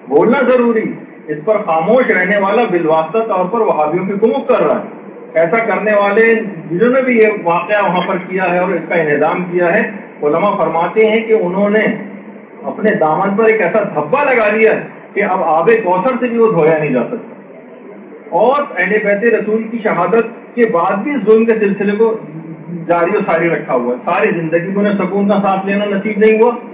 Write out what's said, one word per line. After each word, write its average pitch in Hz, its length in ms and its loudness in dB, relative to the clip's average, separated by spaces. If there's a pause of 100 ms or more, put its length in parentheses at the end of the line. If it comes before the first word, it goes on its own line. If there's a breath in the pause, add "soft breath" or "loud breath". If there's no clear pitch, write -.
बोलना 185 320 4
जरूरी, 233 540 2 (340)
इस 151 80 -6
पर 208 200 0
खामोश 190 540 2
रहने 185 260 0
वाला 202 260 2
बिलवास्ता 165 560 0
तौर 185 260 -2
पर 220 140 -2
वहाबियों 170 480 0
की 202 100 -4
कुमुक 254 320 0
कर 214 100 2
रहा - 200 0
है। - 60 -8 (520)
ऐसा 196 280 2
करने 202 260 -2
वाले 208 440 4
जिन्होंने 190 680 0
भी 247 180 2
ये 214 80 6
वाकया 202 540 0
वहां 180 260 0
पर 180 100 -2
किया 185 260 -4
है 180 160 0
और 185 160 0
इसका 165 200 -4
इंतजाम 160 480 0
किया 175 240 0
है, 214 320 -2 (240)
उलमा 165 260 2
फरमाते 170 580 0
हैं 220 200 0
कि 226 60 2
उन्होंने 202 760 0 (560)
अपने - 260 -2
दामन 170 460 0
पर 220 120 4
एक 214 120 2
ऐसा 185 220 0
धब्बा 151 400 -2
लगा 240 260 2
दिया 214 220 4
है 160 160 -4 (280)
कि 202 60 0
अब 185 220 -2
आबे 165 320 2
कौसर 220 420 0
से 247 120 -2
भी 233 80 -2
वो 226 100 6
धोया 160 300 2
नहीं 147 160 -2
जा 123 80 0
सकता। - 360 -8 (1000)
और 254 420 2
अहले 208 180 0
बैत 202 360 0
रसूल 214 300 -2
की 233 160 -8
शहादत 202 560 0 (200)
के 240 100 4
बाद 196 340 0
भी 294 120 -4
इस 285 60 -2
जुल्म 220 280 4
के 220 140 2
सिलसिले 202 340 0
को 226 260 0 (500)
जारी 170 420 0
और 196 120 0
सारी 170 260 0
रखा 147 240 -4
हुआ 123 200 -2
है। - 60 -6
सारी 196 320 0
जिंदगी 170 420 -2
को 202 60 -2
उन्हें 202 180 0
सुकून 196 320 -2
का 202 100 2
सांस 190 260 0
लेना 202 200 -2
नसीब 202 340 -4
नहीं 220 200 4
हुआ। 233 180 2 (160)